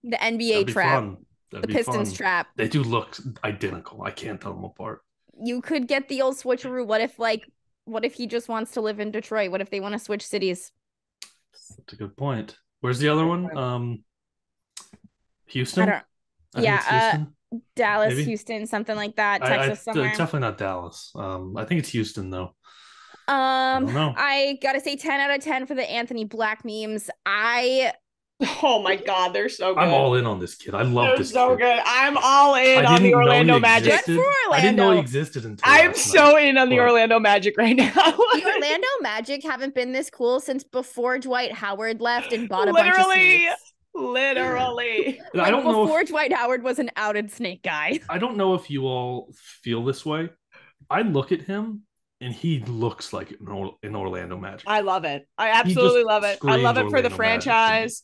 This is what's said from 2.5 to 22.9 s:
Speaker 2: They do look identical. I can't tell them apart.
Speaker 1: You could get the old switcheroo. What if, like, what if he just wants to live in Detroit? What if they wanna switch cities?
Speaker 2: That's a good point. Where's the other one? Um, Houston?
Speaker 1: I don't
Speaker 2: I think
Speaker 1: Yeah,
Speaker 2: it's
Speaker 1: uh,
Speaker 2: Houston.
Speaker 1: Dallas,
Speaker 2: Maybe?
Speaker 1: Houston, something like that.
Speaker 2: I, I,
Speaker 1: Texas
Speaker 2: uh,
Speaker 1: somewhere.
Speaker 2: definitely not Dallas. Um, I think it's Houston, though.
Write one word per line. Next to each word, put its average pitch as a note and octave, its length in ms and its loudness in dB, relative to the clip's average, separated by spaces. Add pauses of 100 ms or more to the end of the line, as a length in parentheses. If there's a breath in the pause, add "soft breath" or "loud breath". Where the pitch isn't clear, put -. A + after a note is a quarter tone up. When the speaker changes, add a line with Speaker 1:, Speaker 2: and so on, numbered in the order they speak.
Speaker 2:
They - 120 -2
do D3 140 0
look A#2 340 -4 (280)
identical. G2+ 580 -8
I G2 100 -8
can't G2+ 280 -14
tell F#2+ 140 -14
them F#2 100 -16
apart. - 380 -16 (400)
Speaker 1:
You A#3+ 180 -6
could C4+ 280 -4
get C#4 200 -4
the C4+ 140 -6
old C4 140 -2
switcheroo. B3+ 500 -6
What G#3+ 140 -2
if, A3+ 180 -6
like, A3+ 300 -4 (360)
what A3 200 -8
if C4+ 100 -6
he B3 120 -10
just A#3 220 -8
wants A3+ 240 -8
to A#3+ 80 -6
live G#3+ 200 -4
in G#3 120 -6
Detroit? G#3+ 380 -4
What F#3+ 100 -6
if G3+ 100 -8
they G3+ 100 -6
wanna G#3 180 -8
switch G#3 280 -8
cities? F#3+ 460 -6 (800)
Speaker 2:
That's - 400 -20
a - 40 -20
good G2+ 200 -14
point. B2 400 -8 (240)
Where's B2 180 -4
the D3 100 0
other D#3 180 2
one? F3 300 -4
Um, B2 480 -6 (1400)
Houston? C3 360 -2
Speaker 1:
I F#3+ 40 4
don't G3+ 80 0
Speaker 2:
I - 80 -8 (540)
think A#3+ 80 -2
Speaker 1:
Yeah, G#3 140 2
Speaker 2:
it's - 80 -4
Speaker 1:
uh, - 60 -2
Speaker 2:
Houston. G#3+ 400 0 (440)
Speaker 1:
Dallas, G#3+ 340 0
Speaker 2:
Maybe? D3 140 -2
Speaker 1:
Houston, G#3+ 420 -8
something A3 300 -6
like G#3 200 -8
that. G3+ 260 0
Speaker 2:
I, - 40 -2
I, - 20 0 (200)
Speaker 1:
Texas - 200 -8
Speaker 2:
uh, A3+ 40 -8
Speaker 1:
somewhere. B2+ 180 0
Speaker 2:
definitely D3+ 300 -4
not G#2+ 180 -4
Dallas. F#2 560 -10
Um, F#2+ 420 -10
I G2+ 80 -8
think F3 160 -2
it's - 100 -10
Houston, G#2+ 400 -6
though. F#2 240 -10 (720 soft breath)